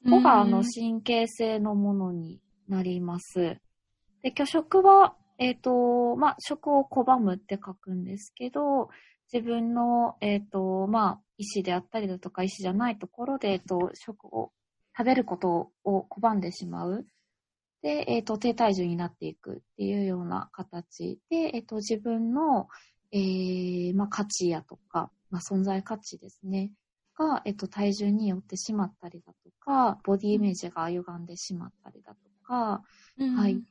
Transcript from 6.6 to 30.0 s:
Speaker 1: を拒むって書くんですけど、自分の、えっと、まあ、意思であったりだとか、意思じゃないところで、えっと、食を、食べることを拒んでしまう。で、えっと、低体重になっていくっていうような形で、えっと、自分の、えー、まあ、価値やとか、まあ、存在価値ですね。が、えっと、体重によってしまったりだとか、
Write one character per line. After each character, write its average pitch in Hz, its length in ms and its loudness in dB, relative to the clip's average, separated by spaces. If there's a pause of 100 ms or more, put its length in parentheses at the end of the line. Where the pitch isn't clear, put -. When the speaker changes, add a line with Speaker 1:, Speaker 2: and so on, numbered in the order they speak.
Speaker 1:
を 277 200 4
拒 254 300 4
む 196 160 2
っ 208 40 -8
て 196 240 -8
書 190 120 -14
く - 180 -12
ん 180 120 -4
で 190 120 -8
す - 180 -18
け 247 160 -8
ど、 277 400 0 (420)
自 233 120 -2
分 233 300 -2
の、 240 460 2
え 208 160 2
っ 208 120 -4
と、 190 380 -2
ま 214 220 2
あ、 185 120 -2 (160)
意 208 160 -8
思 190 120 -2
で 180 100 0
あ 180 40 0
っ 180 60 -6
た 226 160 -6
り 202 60 -4
だ 185 140 -4
と 180 100 -12
か、 185 120 -6
意 190 40 0
思 190 120 -2
じ 190 100 -6
ゃ 180 40 -2
な 233 180 0
い 208 60 -6
と 196 120 -12
こ 240 180 -10
ろ 269 120 -4
で、 214 120 -2
え 190 60 0
っ 185 40 -6
と、 180 340 -2
食 - 320 -16
を、 - 260 -8 (440)
食 233 80 -2
べ 254 120 4
る 254 80 2
こ 180 120 -6
と 170 360 0 (120)
を 196 240 0
拒 220 240 0
ん 208 80 0
で 175 120 -6
し 180 140 -12
ま 170 200 -6
う。 196 180 -4 (760)
で、 294 260 -2
え 233 120 0
っ 214 40 -12
と、 214 140 -4
低 233 160 0
体 226 200 2
重 185 120 -2
に 170 100 -2
な 175 100 -4
っ 170 100 -10
て 165 100 -10
い 160 80 -8
く - 220 -14
っ - 200 -20
て 202 80 -4
い 202 160 -2
う 196 40 0
よ 185 180 -2
う - 40 -8
な 180 260 -6
形 175 680 -12 (100)
で、 330 240 0
え 233 40 -4
っ 226 80 -10
と、 220 100 -10
自 214 200 -2
分 226 360 -2
の、 277 360 0 (420)
え 202 80 -2
ー、 185 800 -2
ま 202 80 2
あ、 202 40 -6
価 208 160 -4
値 190 240 -4
や 160 140 -2
と - 140 -20
か、 - 340 -6 (200)
ま 180 80 -6
あ、 - 20 -6
存 190 220 -2
在 190 200 -2
価 214 160 -8
値 - 200 -18
で 190 120 -20
す - 140 -20
ね。 196 260 -4 (460)
が、 311 280 0
え 208 60 -4
っ 202 60 -4
と、 190 120 -8
体 202 260 0
重 202 160 0
に 214 180 2
よ 185 100 0
っ 196 40 -10
て - 140 -12
し - 160 -8
ま 202 140 0
っ 208 140 -10
た 175 80 -16
り 175 120 -18
だ - 120 -20
と - 180 -20 (100)
か、 262 420 2